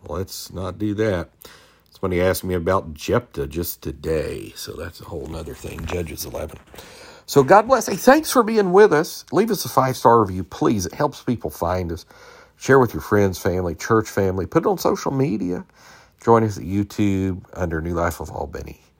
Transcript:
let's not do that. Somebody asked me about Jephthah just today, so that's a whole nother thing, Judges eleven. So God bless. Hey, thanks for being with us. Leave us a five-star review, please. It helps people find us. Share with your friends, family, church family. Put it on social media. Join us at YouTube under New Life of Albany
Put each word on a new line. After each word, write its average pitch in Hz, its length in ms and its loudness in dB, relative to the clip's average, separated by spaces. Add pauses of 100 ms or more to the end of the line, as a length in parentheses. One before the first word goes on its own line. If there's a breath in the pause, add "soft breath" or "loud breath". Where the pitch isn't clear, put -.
let's 90 460 -10
not 90 260 -10
do 104 160 -2
that. 101 360 -2 (600 loud breath)
Somebody 90 300 -2
asked 92 240 0
me 92 100 -4
about 87 400 -2
Jephthah 80 540 -4
just 82 340 -8
today, 73 720 -6
so - 180 -14
that's - 280 -12
a - 40 -18
whole 71 220 -12
nother 80 280 -12
thing, - 320 -12
Judges 87 380 -6
eleven. 76 360 -12 (680 loud breath)
So 143 160 6
God 196 240 8
bless. 247 220 2
Hey, 190 80 -4
thanks 311 340 6
for 247 140 4
being 208 280 2
with 202 200 8
us. 156 400 0
Leave 220 180 2
us 190 140 -2
a 135 40 -6
five-star 123 520 4
review, 95 240 -2
please. 113 420 -2
It - 80 -10
helps - 300 -4
people 110 260 -4
find 87 400 -4
us. 85 160 -10 (500 loud breath)
Share 135 220 6
with 123 160 4
your 80 80 -4
friends, 101 360 2
family, 90 360 -2
church 110 340 0
family. 95 380 -2
Put - 180 0
it - 40 2
on 196 100 -2
social - 340 -2
media. 131 520 -2 (600 soft breath)
Join 113 200 4
us 104 140 -2
at - 60 -12
YouTube 95 800 -2 (100)
under 82 260 -4
New 87 140 -6
Life 85 260 -4
of 78 100 -10
Albany 71 500 -10 (200)